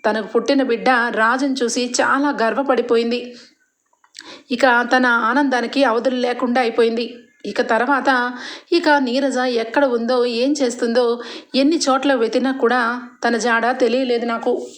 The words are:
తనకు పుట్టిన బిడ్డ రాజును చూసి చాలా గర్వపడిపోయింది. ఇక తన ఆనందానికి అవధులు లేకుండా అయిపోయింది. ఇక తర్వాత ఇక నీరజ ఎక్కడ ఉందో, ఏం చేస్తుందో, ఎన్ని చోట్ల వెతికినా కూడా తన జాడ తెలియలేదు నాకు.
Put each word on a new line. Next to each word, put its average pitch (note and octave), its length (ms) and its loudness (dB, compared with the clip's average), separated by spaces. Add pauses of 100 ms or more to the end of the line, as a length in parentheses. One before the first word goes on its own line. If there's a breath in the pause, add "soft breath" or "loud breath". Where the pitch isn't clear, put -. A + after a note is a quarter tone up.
తనకు G#3+ 180 -2
పుట్టిన C4+ 360 0
బిడ్డ A#3 260 0
రాజును A#3+ 720 0
చూసి A#3+ 380 -2
చాలా C4+ 420 0
గర్వపడిపోయింది. A#3 920 0 (1160 loud breath)
ఇక B3 160 2
తన A#3+ 380 4
ఆనందానికి A#3+ 800 0
అవధులు B3 320 2
లేకుండా B3 460 0
అయిపోయింది. A3+ 540 0 (300)
ఇక G#3 160 -4
తర్వాత B3 720 0 (380 loud breath)
ఇక E4+ 180 2
నీరజ C4+ 480 2
ఎక్కడ B3+ 480 0
ఉందో, A#3+ 400 0
ఏం B3 360 0
చేస్తుందో, A#3+ 600 0 (340 loud breath)
ఎన్ని C#4 220 4
చోట్ల C4+ 360 0
వెతికినా B3 380 0
కూడా B3 500 -2 (260)
తన A#3 100 0
జాడ A#3 400 0
తెలియలేదు A#3+ 480 0
నాకు. A#3 420 -4 (100)